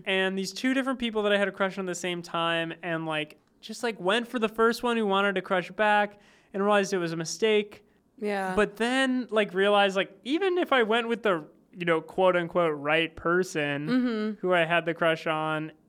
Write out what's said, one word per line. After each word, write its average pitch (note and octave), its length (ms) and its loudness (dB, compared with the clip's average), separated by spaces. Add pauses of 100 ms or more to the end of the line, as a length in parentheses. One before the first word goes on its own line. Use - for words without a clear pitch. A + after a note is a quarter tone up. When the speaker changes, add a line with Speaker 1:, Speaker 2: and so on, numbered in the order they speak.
Speaker 1:
And F#3+ 300 0
these F#3+ 140 -6
two C4 220 -2
different C4 240 -2
people A3 260 -2
that G#3 80 2
I G3+ 60 4
had G3+ 100 2
a F#3+ 40 -4
crush F#3+ 260 -4
on F#3+ 80 -6
at F3+ 40 -4
the F3 40 -6
same F3 280 -6
time, E3 500 -2 (100)
and, E3 240 -4
like, D3+ 300 -4 (240)
just, - 220 -12
like, A#3 180 -4
went G#3 260 0
for B3 120 -6
the A3 100 0
first A3+ 340 0
one A#3+ 140 0
who A3 100 0
wanted G3 300 2
to F#3 60 -2
crush F3+ 280 -2
back G#3 480 2 (360)
and G3 80 -2
realized G3+ 300 2
it F#3+ 60 0
was E3+ 140 -2
a E3 40 -4
mistake. G#3 680 -2 (340)
Speaker 2:
Yeah. G3 380 -4
Speaker 1:
But G3+ 200 0
then, B3+ 540 0
like, G3+ 240 0
realized, G3+ 420 4
like, F#3+ 280 -2
even F4 340 0
if F4 140 0
I B3+ 100 4
went A3+ 260 2
with A#3 140 -2
the, E3+ 220 2 (320)
you F3 80 -8
know, E3 160 2
quote F#3 360 2
unquote E3+ 420 0
right D#3 360 0
person D#3 760 -2
Speaker 2:
Mm-hmm. A3+ 520 -2
Speaker 1:
who F3+ 140 0
I E3+ 100 4
had E3 220 2
the E3 80 -2
crush D#3+ 320 0
on D#3 460 -2 (160)